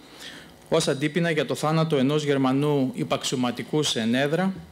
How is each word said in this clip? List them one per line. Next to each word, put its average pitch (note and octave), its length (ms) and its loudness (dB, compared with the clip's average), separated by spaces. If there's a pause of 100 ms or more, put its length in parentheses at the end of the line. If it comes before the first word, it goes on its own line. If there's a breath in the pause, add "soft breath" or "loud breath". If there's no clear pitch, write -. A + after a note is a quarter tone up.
(680 loud breath)
ως D#3+ 180 2
αντίπεινα D3+ 440 0
για D3+ 140 0
το B2+ 100 -4
θάνατο D#3+ 420 2
ενός C#3+ 260 2
Γερμανού C#3 720 2
υπαξιωματικού C3+ 880 -2
σε C3+ 160 -2
ενέδρα, D3 540 0 (180)